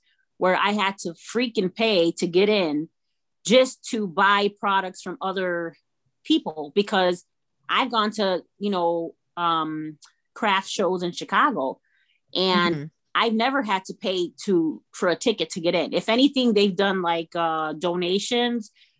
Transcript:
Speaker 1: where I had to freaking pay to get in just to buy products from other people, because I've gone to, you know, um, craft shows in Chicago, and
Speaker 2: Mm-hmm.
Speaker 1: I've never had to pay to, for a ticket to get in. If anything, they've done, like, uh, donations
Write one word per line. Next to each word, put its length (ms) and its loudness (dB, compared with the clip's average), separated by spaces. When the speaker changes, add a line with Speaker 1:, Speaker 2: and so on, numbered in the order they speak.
Speaker 1:
where 200 2
I 160 2
had 260 -2
to 160 -8
freaking 600 -2
pay 440 2
to 80 -2
get 240 4
in 400 0
just 440 4
to 160 -2
buy 440 2
products 400 -2
from 220 -10
other 520 -4
people, 500 -2
because 500 2
I've 220 0
gone 220 0
to, 320 -2
you 120 -4
know, 440 -2
um, 600 -4
craft 340 0
shows 340 -2
in 100 -4
Chicago, 680 -2
and 400 2
Speaker 2:
Mm-hmm. 100 -6
Speaker 1:
I've 200 2
never 280 0
had 240 -2
to 80 -12
pay 380 -4
to, 380 0
for 160 -2
a 80 2
ticket 340 -2
to 100 -8
get 140 0
in. 200 -2
If 140 -2
anything, 460 4
they've 220 4
done, 240 0
like, 360 -2
uh, 380 -2
donations 960 -2